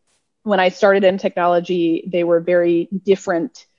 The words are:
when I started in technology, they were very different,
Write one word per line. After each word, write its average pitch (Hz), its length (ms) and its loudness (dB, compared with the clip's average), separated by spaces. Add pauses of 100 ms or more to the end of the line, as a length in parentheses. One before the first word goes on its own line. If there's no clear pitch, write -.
(440)
when 202 180 0
I 185 80 2
started 196 340 2
in 185 140 2
technology, 175 920 -2
they 175 160 -2
were 170 160 2
very 175 480 0 (160)
different, 185 640 -4 (140)